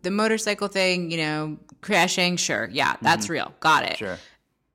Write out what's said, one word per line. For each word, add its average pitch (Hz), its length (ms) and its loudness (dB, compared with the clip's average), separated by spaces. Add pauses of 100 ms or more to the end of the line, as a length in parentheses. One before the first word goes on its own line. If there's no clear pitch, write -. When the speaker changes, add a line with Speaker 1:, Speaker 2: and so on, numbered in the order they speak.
Speaker 1:
the 180 80 -2
motorcycle 214 560 0
thing, 185 460 0
you 170 60 -2
know, 151 400 -2 (220)
crashing, 190 560 2
sure. 113 360 -2
Yeah, 135 300 0
that's 208 240 2
Speaker 2:
Mm-hmm. 180 60 -6
Speaker 1:
real. - 280 -4
Got 156 240 4
it. - 140 -4
Speaker 2:
Sure. 92 200 -6 (560)